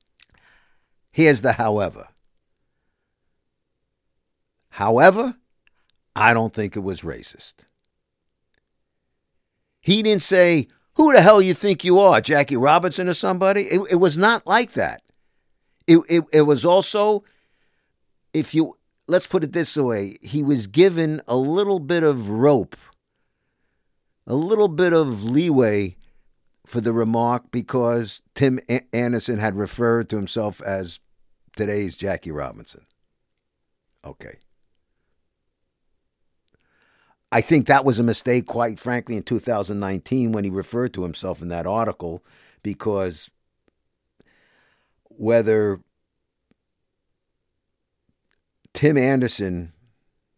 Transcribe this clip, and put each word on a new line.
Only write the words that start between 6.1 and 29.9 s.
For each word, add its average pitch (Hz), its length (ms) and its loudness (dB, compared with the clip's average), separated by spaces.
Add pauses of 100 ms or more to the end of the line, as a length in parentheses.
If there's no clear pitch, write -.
I 110 180 4
don't 113 200 -2
think 104 240 -6
it - 20 -10
was 92 220 -8
racist. - 540 -14 (2250)
He 208 200 2
didn't 214 200 2
say, 175 480 2 (240)
"Who 302 180 4
the 247 100 10
hell 208 200 8
you 185 120 2
think 196 300 -2
you 180 160 4
are, 180 220 6
Jackie 143 340 0
Robinson 170 540 0
or 175 40 0
somebody?" 190 500 -2
It, 185 180 0 (100)
it 185 40 2
was 170 220 2
not 214 300 0
like 233 260 -2
that. 80 280 -6 (840)
It, 165 200 8
it, 165 240 0
it 156 100 4
was 147 240 2
also, 202 580 0 (1080)
if 156 220 -4
you, 151 240 -2 (300)
let's 175 180 0
put 175 180 -2
it 147 100 -8
this 170 220 -4
way, 113 460 -4
he 147 220 -6
was 135 240 -2
given 160 600 2
a 123 80 -2
little 180 440 0
bit 165 240 -2
of 127 260 0
rope, 117 460 0 (1500)
a 117 80 -4
little 202 320 2
bit 170 260 0
of 135 300 0
leeway 120 720 0 (680)
for - 160 -8
the 113 140 -2
remark, 117 560 -2
because 120 720 -4 (140)
Tim 131 240 0 (100)
A-, 120 240 -4
Anderson 120 460 -2
had 107 160 -2
referred 117 540 -2